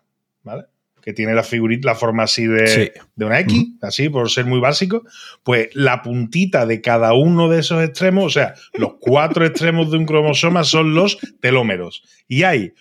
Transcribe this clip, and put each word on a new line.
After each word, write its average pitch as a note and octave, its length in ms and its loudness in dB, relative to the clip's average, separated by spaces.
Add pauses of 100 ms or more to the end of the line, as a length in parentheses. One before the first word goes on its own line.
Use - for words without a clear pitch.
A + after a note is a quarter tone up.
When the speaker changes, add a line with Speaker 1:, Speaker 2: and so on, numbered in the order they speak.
(440)
Speaker 1:
¿vale? A#2+ 200 -14 (380)
Que G#2+ 120 -12
tiene A2 220 -2
la A2+ 80 2
figurita, A#2 440 -2
la A#2 60 2
forma A2+ 300 0
así A2+ 240 -2
de, A2 180 2
Speaker 2:
Sí. A2 260 2 (240)
Speaker 1:
de G#2+ 100 -6
una A#2 160 0
X, G#3+ 180 2
Speaker 2:
Ujú. A#3+ 240 -4
Speaker 1:
así, C3+ 260 -4
por B2+ 220 -2
ser B2 140 -2
muy B2+ 140 0
básico. F#3 440 -2 (400)
Pues A#2 320 0
la B2+ 260 0
puntita B2 640 -2
de A2+ 160 -2
cada A#2 320 2
uno E3 340 4
de E3 120 2
esos E3 240 -2
extremos, F#3 420 0
o D#3 60 -4
sea, C3+ 240 -2 (180)
los A2+ 260 -4
cuatro D#3+ 460 2
<laughs> - 0 -
extremos E3 460 0
de D#3+ 80 0
un D#3+ 80 -2
cromosoma D#3 560 2
son D#3 320 2
los G3 240 2 (220)
telómeros. A2 600 -2 (260)
Y C3 140 0
hay C#3+ 400 0